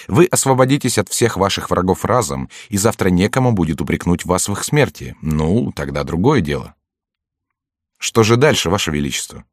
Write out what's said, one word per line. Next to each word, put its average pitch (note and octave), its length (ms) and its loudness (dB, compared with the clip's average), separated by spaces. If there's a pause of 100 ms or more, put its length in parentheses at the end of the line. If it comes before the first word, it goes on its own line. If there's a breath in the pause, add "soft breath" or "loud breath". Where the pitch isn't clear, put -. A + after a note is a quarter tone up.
вы A#2+ 180 4
освободитесь C3 720 2
от G2+ 120 0
всех - 280 0
ваших F#2+ 320 -2
врагов F2+ 360 0
разом, C#2+ 440 -2 (200 loud breath)
и G2+ 80 -2
завтра G2 320 0
некому G#2 420 2
будет E2 300 0
упрекнуть - 440 -2
вас F2+ 220 0
в G2+ 60 -4
их - 100 -8
смерти', C3 580 -2
ну, D#2 520 0
тогда C#2+ 300 -6
другое F#2 380 2
дело». C#2 340 -6 (1200)
«Что - 240 2
же A2+ 140 4
дальше, C3+ 320 2
ваше G2 200 -2
величество?» C#2+ 640 -6